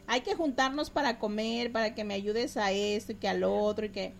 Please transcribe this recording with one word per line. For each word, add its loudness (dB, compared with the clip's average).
hay 2
que -2
juntarnos 2
para 0
comer, -2
para 0
que -6
me -4
ayudes -2
a 4
esto 0
y -6
que -2
al 2
otro 2
y -6
que" -6